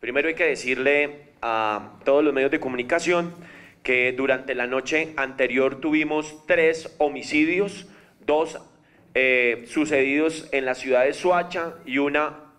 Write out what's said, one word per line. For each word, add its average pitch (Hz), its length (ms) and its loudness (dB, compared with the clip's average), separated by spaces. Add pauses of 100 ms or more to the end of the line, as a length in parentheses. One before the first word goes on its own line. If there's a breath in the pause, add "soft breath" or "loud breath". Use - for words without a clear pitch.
Primero 143 180 0
hay 160 60 -2
que 170 120 0
decirle 143 880 0 (100)
a 110 600 -2
todos 143 200 4
los 147 100 2
medios 135 160 2
de 151 100 0
comunicación 135 720 -2 (520 loud breath)
que 127 280 2
durante 131 440 -2
la 123 100 -2
noche 156 520 -2
anterior 131 640 0
tuvimos 151 680 -2
tres 160 500 2
homicidios, 151 880 0 (380 loud breath)
dos, 156 340 0 (540 soft breath)
eh, 123 540 2
sucedidos 151 840 0
en 135 140 -2
la 127 80 -2
ciudad 127 320 2
de 147 80 2
Soacha 175 640 0 (100)
y 127 140 -2
una 143 400 0 (200)